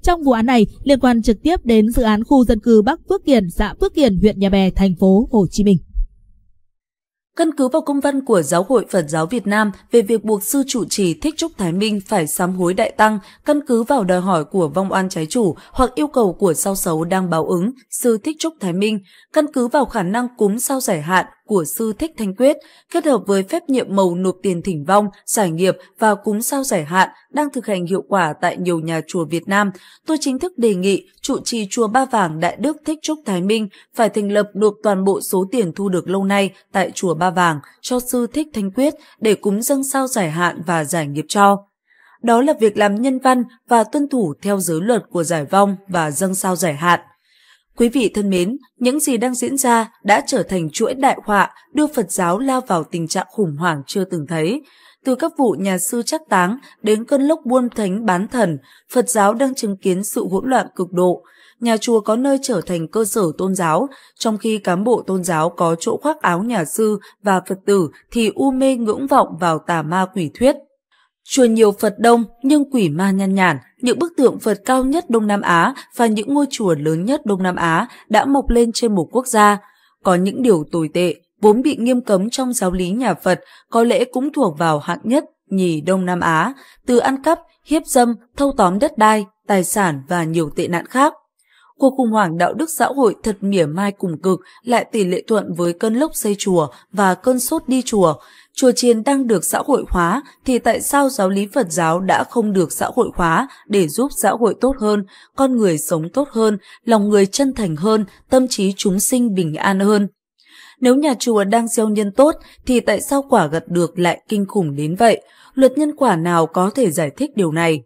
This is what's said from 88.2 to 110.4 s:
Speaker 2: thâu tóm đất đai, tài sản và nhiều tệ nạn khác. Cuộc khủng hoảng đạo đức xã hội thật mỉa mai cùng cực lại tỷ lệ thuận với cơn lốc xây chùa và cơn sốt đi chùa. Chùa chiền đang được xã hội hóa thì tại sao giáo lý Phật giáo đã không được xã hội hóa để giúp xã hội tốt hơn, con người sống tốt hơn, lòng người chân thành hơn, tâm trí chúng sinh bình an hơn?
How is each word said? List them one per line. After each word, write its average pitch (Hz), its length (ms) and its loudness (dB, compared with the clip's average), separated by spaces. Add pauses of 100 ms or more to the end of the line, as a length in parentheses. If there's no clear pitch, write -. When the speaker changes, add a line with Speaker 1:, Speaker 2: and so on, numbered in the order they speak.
Speaker 2:
thâu 277 200 0
tóm 196 220 2
đất 302 180 0
đai, 214 280 4 (220)
tài 196 160 2
sản 170 440 -2
và 175 160 -2
nhiều 160 320 -2
tệ 170 120 -2
nạn 170 180 -4
khác. 285 280 0 (640)
Cuộc 269 200 2
khủng 240 140 0
hoảng 190 260 0
đạo 175 160 0
đức 311 240 -4
xã 240 80 2
hội 254 380 0
thật 214 180 -4
mỉa 196 240 0
mai 190 260 -4
cùng 165 300 -6
cực 185 180 0 (240)
lại 233 280 0
tỷ 220 120 0
lệ 180 240 -2
thuận 202 300 -2
với 175 160 0
cơn 220 200 -2
lốc 294 220 -2
xây 208 220 -2
chùa 175 300 0 (240)
và 190 240 2
cơn 254 240 0
sốt - 280 -4
đi 254 140 0
chùa. 190 320 2 (480)
Chùa 254 100 6
chiền 226 320 2
đang 277 240 0
được 190 180 0
xã - 200 -2
hội 277 240 0
hóa 180 320 0 (240)
thì 247 140 0
tại 233 220 0
sao 277 280 0
giáo 202 200 -2
lý 202 240 -2
Phật - 160 0
giáo 165 300 0
đã 185 240 0
không 214 300 -2
được 180 180 0
xã - 240 -4
hội - 200 0
hóa 180 320 0 (200)
để 196 200 2
giúp 240 240 -4 (100)
xã - 100 2
hội 226 300 0
tốt 262 180 0
hơn, 208 260 0 (300)
con 269 200 2
người 190 220 2
sống 160 360 -4
tốt 277 180 -2
hơn, 220 260 0 (260)
lòng 214 260 2
người 202 160 6
chân 262 280 -2
thành 185 220 -4
hơn, 214 300 0 (240)
tâm 262 180 4
trí 196 300 -2
chúng 196 220 0
sinh 240 340 0
bình 160 220 -2
an 196 240 0
hơn? 202 280 2 (720)